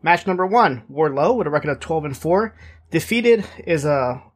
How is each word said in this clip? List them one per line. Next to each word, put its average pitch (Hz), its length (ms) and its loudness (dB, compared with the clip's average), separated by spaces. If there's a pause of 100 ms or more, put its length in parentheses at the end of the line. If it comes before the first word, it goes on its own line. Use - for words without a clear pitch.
Match 175 240 2
number 185 180 0
one, 185 460 2
Wardlow 151 460 0
with 190 100 -2
a - 20 -4
record 147 220 -2
of 135 80 -4
twelve 160 240 -4
and 139 140 -8
four. 196 400 -2 (340)
Defeated 226 540 2 (200)
is 156 200 -2
a 131 360 -2 (140)